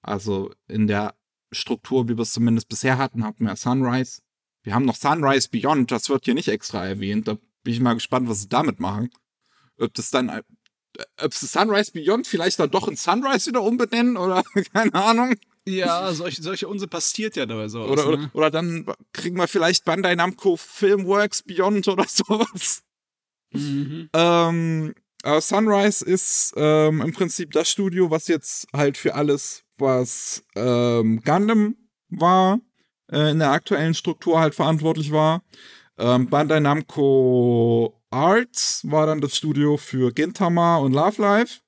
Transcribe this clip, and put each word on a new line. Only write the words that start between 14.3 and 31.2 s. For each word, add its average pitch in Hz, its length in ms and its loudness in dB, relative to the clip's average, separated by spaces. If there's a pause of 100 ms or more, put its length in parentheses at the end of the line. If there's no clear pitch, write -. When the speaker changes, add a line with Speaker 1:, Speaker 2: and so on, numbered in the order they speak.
Speaker 1:
<laughs> - 300 -2
keine 214 220 2
Ahnung. 226 400 2 (340)
Speaker 2:
Ja, 185 440 -2
solche, 165 300 -8
solche 185 260 -8
Unsinn 196 200 -8
passiert 214 480 -4
ja - 100 -2
dabei 110 220 -6
so. 113 160 -8
Speaker 1:
Oder, 139 240 2
oder, 156 100 2
Speaker 2:
Ne? 147 140 -8
Speaker 1:
oder 151 180 2
dann 165 360 -6 (260)
kriegen 175 240 -6
wir 180 120 2
vielleicht 170 360 2
Bandai 180 300 0
Namco 175 420 0
Filmworks 202 840 0
Beyond 196 460 0
oder 190 160 2
<laughs> - 40 -6
sowas. - 720 -2 (680)
Speaker 2:
Mhm. 143 600 -6
Speaker 1:
Ähm, 165 840 0 (280)
aber 151 180 2
Sunrise 208 640 2
ist, - 520 0
ähm, 156 460 4
im 170 100 -2
Prinzip 165 400 -4
das 160 180 0
Studio, 185 400 0
was 156 180 -2
jetzt - 440 -4
halt 143 240 0
für - 180 -2
alles, 143 500 -2 (140)
was, 131 680 -2 (100)
ähm, 117 680 2